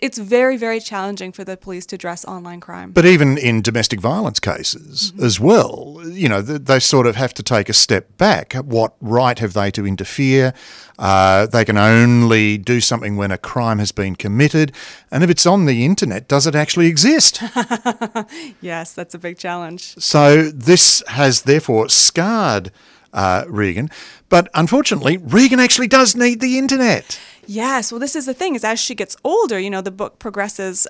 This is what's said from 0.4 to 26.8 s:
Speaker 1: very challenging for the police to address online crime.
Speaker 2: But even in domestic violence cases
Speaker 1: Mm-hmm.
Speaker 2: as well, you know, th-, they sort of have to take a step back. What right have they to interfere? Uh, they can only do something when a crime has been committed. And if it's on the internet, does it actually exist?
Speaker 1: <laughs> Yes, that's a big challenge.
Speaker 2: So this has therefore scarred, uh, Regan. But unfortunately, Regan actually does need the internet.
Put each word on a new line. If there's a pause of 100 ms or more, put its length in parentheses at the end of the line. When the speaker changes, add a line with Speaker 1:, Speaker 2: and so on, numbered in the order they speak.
Speaker 1:
very
challenging
for
the
police
to
address
online
crime.
Speaker 2:
But
even
in
domestic
violence
cases
Speaker 1:
Mm-hmm.
Speaker 2:
as
well,
you
know,
th-,
they
sort
of
have
to
take
a
step
back.
What
right
have
they
to
interfere? (460)
Uh,
they
can
only
do
something
when
a
crime
has
been
committed. (400)
And
if
it's
on
the
internet,
does
it
actually
exist?
Speaker 1:
<laughs> (1080)
Yes,
that's
a
big
challenge.
Speaker 2:
So
this
has
therefore
scarred, (420)
uh,
Regan. (380)
But
unfortunately,
Regan
actually
does
need
the
internet. (280)